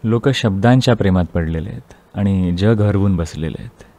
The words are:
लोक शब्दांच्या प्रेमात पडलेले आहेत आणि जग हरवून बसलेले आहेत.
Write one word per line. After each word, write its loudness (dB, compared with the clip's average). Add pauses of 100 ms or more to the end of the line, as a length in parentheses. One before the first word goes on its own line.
लोक 0
शब्दांच्या 2
प्रेमात 2
पडलेले -4
आहेत -16 (220)
आणि 0
जग 2
हरवून 2
बसलेले -6
आहेत. -18 (160)